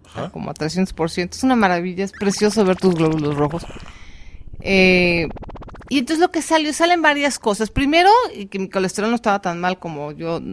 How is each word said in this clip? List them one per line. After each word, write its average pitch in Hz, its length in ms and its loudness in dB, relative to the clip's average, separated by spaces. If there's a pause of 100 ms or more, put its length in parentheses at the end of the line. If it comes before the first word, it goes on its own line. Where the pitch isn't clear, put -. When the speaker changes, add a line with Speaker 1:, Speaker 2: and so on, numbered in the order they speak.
Speaker 1:
Ajá. - 240 -10
Speaker 2:
como - 220 -10
a - 20 -8
trescientos 160 400 -2
por 160 160 -2
ciento. 180 280 -6
Es - 60 -8
una 262 120 4
maravilla, 185 480 0
es 190 80 -6
precioso 202 540 2
ver 185 100 4
tus 185 180 4
glóbulos 156 420 0
rojos. 151 300 -2 (960)
Eh, 180 680 4 (640)
y 269 100 2
entonces 311 220 0
lo 359 100 6
que 339 100 -2
salió, 311 320 0
salen 339 280 2
varias 285 380 2
cosas. 214 320 -2
Primero, 311 380 4 (260)
y 202 120 -10
que 196 120 -8
mi 190 100 -6
colesterol 196 400 -2
no 240 60 0
estaba 202 260 0
tan 175 180 -4
mal 185 200 -2
como 151 320 -8
yo 165 300 -6 (120)